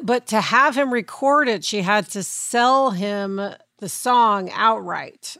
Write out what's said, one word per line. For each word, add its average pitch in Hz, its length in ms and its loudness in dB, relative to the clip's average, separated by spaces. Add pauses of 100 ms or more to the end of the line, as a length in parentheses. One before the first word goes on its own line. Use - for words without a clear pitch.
but 240 240 0
to 214 120 2
have 247 380 4
him 269 160 0
record 269 540 2
it, 208 160 -2
she 208 180 -4
had 208 280 0
to 196 120 -8
sell 254 680 2
him 196 480 -4 (380)
the 190 100 -10
song 220 680 2
outright. 185 840 -4